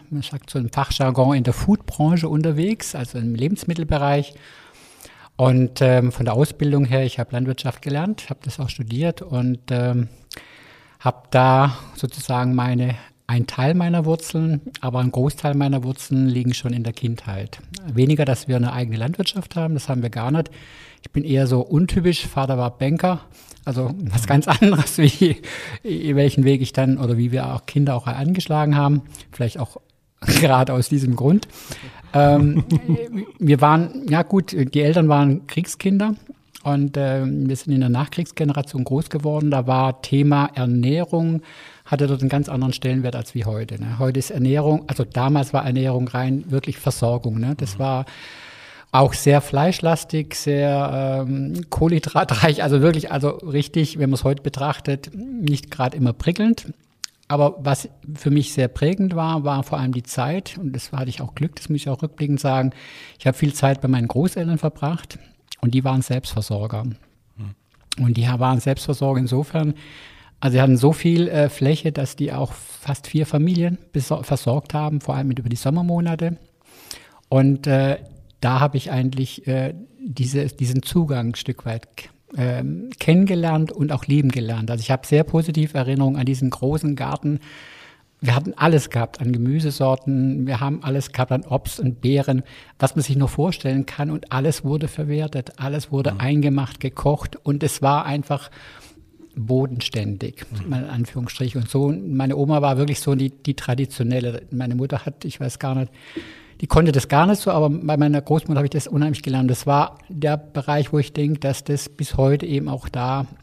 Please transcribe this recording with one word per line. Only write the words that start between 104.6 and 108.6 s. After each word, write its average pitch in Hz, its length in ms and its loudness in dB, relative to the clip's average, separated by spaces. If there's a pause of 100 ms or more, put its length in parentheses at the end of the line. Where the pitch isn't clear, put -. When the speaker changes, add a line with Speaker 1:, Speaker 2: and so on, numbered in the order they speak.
Speaker 1:
Mutter 135 320 -2
hat, - 180 -10
ich - 160 -10
weiß 131 180 -6
gar 135 160 -4
nicht, 131 160 -2 (720)
die 143 60 -6
konnte 160 260 4
das 139 160 0
gar 151 180 6
nicht 196 140 2
so, 196 100 0
aber 156 200 2
bei 151 260 -2
meiner 147 240 4
Großmutter 151 380 0
hab 143 60 2